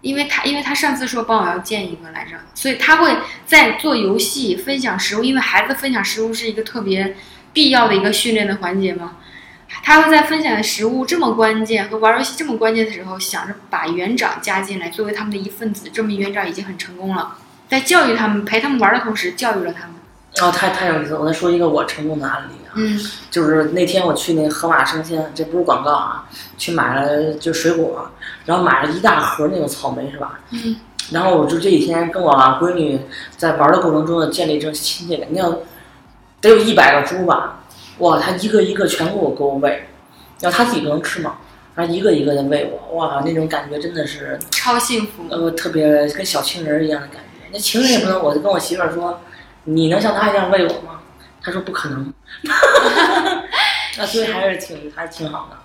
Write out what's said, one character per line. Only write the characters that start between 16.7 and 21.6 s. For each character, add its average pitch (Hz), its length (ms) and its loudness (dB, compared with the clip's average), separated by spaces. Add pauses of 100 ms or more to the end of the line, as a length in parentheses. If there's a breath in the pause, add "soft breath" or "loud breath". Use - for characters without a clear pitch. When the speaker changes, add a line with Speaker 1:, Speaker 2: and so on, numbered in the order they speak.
Speaker 1:
成 180 180 -12
功 190 200 -6
了， - 220 -6 (300 loud breath)
在 269 120 0
教 311 280 4
育 233 80 2
他 226 120 0
们、 208 180 0
陪 220 140 0
他 285 100 -2
们 269 100 0
玩 202 140 4
的 247 60 2
同 220 160 -4
时 180 160 -4
教 214 280 -2
育 180 40 -4
了 170 100 -6
他 - 140 -14
们。 170 80 -18 (460)
Speaker 2:
哦， 175 100 4
太， 190 180 0
太 185 180 -2
有 156 140 0
意 147 40 -4
思 147 80 -6
了。 151 80 -4
我 151 40 -2
再 160 60 0
说 175 180 0
一 175 80 4
个 170 100 4